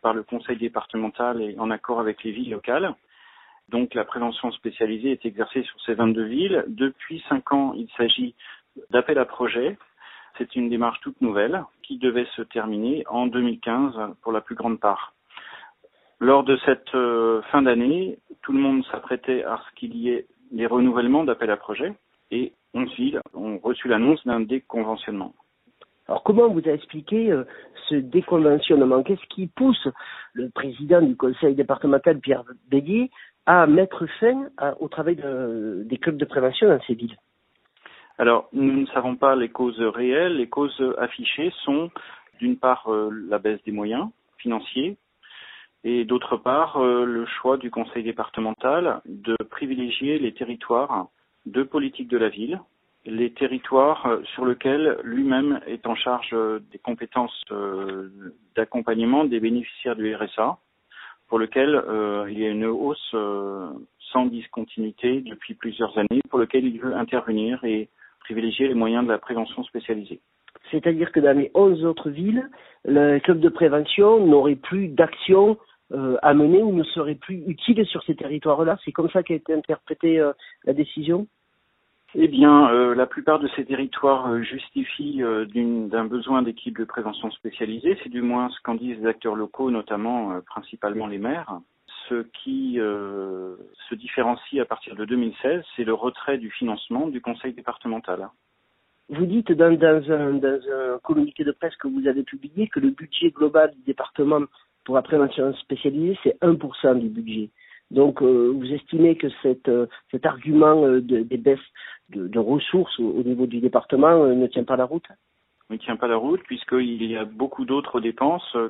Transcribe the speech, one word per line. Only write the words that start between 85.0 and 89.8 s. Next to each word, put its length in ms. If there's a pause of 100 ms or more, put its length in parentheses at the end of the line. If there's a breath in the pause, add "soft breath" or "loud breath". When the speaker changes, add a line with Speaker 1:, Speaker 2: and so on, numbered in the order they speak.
Speaker 1:
euh, 220
d'une, 440
d'un 160
besoin 380
d'équipe 340
de 80
prévention 460
spécialisée. 720
C'est 60
du 120
moins 280
ce 120
qu'en 140
disent 240
les 80
acteurs 280
locaux, 360
notamment, 600